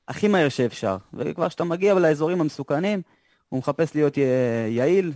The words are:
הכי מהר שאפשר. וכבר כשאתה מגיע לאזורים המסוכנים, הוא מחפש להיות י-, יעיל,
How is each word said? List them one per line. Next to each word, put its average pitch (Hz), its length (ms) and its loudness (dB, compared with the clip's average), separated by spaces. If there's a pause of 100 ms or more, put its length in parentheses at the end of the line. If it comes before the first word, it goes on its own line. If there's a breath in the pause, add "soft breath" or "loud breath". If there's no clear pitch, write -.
הכי - 200 -2
מהר 175 220 4
שאפשר. 110 480 -2 (160)
וכבר 170 360 -4
כשאתה - 140 -6
מגיע 180 300 0
לאזורים 165 480 2
המסוכנים, 156 600 -2 (480)
הוא 131 100 -4
מחפש 147 360 -2
להיות 147 220 2
י-, 143 40 2 (480)
יעיל, 156 460 2